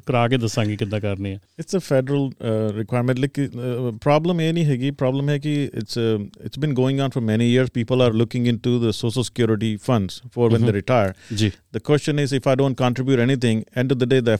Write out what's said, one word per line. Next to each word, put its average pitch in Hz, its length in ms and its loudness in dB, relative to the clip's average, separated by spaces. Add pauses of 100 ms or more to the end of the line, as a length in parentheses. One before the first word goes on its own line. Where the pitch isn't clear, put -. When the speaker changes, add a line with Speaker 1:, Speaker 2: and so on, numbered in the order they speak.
Speaker 1:
ਕਰਾ 120 220 2
ਕੇ 131 100 2
ਦੱਸਾਂਗੇ 107 380 0
ਕਿੱਦਾਂ 104 240 -4
ਕਰਨੇ 98 340 -4
ਆ। 98 40 -10 (240)
Speaker 2:
It's 180 200 -4
a - 20 -18
federal, 135 440 0
uh, 110 500 -4
requirement। 123 420 -2
ਲੇਕਿਨ, 139 260 -2
uh, 123 520 -6
ਪ੍ਰੋਬਲਮ 160 440 0
ਇਹ 160 120 0
ਨਹੀਂ 170 120 0
ਹੈਗੀ, 135 260 0
ਪ੍ਰੋਬਲਮ 139 380 -2
ਹੈ 147 80 0
ਕਿ 147 400 -2
it's, 113 440 -2
uh, - 20 -8
it's 135 420 -8
been 151 60 0
going 127 240 2
on 139 120 0
for 127 140 -4
many 113 240 2 (100)
years। 127 120 4 (120)
People 127 260 0
are 117 80 4
looking 117 340 0
into 120 320 0
the 117 100 2
Social 117 340 -2
Security 110 520 0
funds 107 520 -2
for 117 260 2
when 113 80 4
they 113 120 4
Speaker 1:
Mm-hmm। 101 40 -2
Speaker 2:
retire। 104 580 0
Speaker 1:
ਜੀ। 104 160 2 (260)
Speaker 2:
The 151 160 0
question 147 260 0
is, 139 180 0
if 131 160 2
I 131 80 2
don't 135 140 0 (100)
contribute 127 280 0
or 120 120 4
anything, 120 380 2 (160)
end 131 140 0
of 123 100 2
the 120 100 2
day, 131 80 4
the 113 180 2